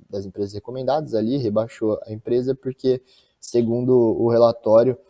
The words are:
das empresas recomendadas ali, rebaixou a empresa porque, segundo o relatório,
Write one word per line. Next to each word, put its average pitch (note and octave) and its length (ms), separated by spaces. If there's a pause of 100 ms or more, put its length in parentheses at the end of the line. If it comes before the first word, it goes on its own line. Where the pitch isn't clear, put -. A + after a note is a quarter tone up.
(100)
das G2 160
empresas G2+ 260
recomendadas C3 640
ali, A2+ 240
rebaixou A2 680
a G#2+ 60
empresa B2 420
porque, B2+ 460 (400)
segundo A#2+ 560
o A2+ 320
relatório, A#2 720 (120)